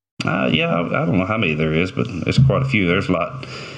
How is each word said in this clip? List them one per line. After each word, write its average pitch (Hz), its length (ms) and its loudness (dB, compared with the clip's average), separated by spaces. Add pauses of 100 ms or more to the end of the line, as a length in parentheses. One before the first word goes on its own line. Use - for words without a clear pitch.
(260)
Uh, - 260 0
yeah, 165 220 0
I, - 60 2 (220)
I 85 40 0
don't 110 120 2
know 92 80 2
how 107 120 -2
many 82 160 0
there 78 180 0
is, 87 200 0
but 60 140 -2 (200)
it's - 180 2
quite 107 180 4
a - 60 0
few. 98 200 2
There's 92 200 0
a 92 40 0
lot. 85 340 -4 (320)